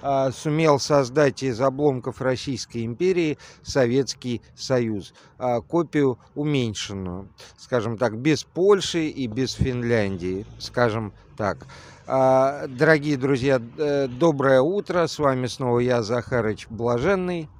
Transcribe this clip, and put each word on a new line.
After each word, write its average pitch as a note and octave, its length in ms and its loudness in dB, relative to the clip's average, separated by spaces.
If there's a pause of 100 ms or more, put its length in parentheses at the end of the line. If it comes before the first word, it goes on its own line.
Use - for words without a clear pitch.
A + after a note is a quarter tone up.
а, C3+ 300 0
сумел D3+ 480 2
создать C#3 640 2
из A#2+ 160 -2
обломков C3+ 600 -2
Российской B2+ 640 -4
империи D#3+ 540 0 (240)
Советский B2 800 0 (140)
Союз. A2+ 560 -4 (260)
А, B2 220 -2
копию D3 580 0 (160)
уменьшенную, G#2 920 -4 (280)
скажем A#2 420 -4
так, G#2+ 200 0
без C#3+ 240 0
Польши F3+ 640 2
и C3+ 200 -6
без A#2 260 -2
Финляндии, G#2+ 920 -2 (120)
скажем A2+ 540 -2 (240)
так. G2 300 -4 (400)
А, C3 600 2
дорогие D3 520 2
друзья, C3 420 2 (180)
э, C#3+ 300 0
доброе C3+ 540 4
утро, F3 440 0
с - 120 -8
вами C3 280 2
снова A#2+ 340 0
я, B2 220 2
Захарыч A2 680 -2
Блаженный. D#3 880 -2